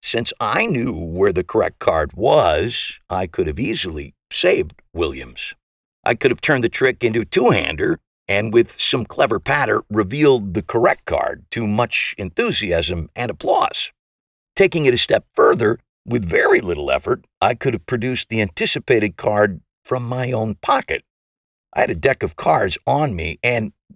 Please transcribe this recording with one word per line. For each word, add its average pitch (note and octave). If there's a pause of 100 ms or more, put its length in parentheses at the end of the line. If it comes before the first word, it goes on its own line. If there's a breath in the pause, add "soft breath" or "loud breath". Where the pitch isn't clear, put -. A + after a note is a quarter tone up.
since -
I A#2
knew A3
where E2+
the F#2
correct F#2+
card D#2
was, A2
I F#2
could F2
have D2+
easily E2+ (160)
saved F3 (140)
Williams. - (500)
I A#2
could C3+
have -
turned C3
the A#2
trick B2+
into A2+
a G#2
two-hander D#2+ (280)
and G#2
with A#2
some A#2+
clever A#2+
patter A2+
revealed A2
the G2+
correct -
card -
to A2+
much A2+
enthusiasm F2
and D#2+
applause. - (640)
Taking E3+
it B2
a -
step -
further, B2 (280)
with A2+
very E4+
little D2
effort, - (160)
I A2+
could B2+
have G#2+
produced B2
the A2+
anticipated G#2+
card G#2 (240)
from B2+
my B2
own A2
pocket. - (680)
I -
had -
a G#2
deck C3
of F#2
cards A2+
on C3+
me, E2
and A#2 (240)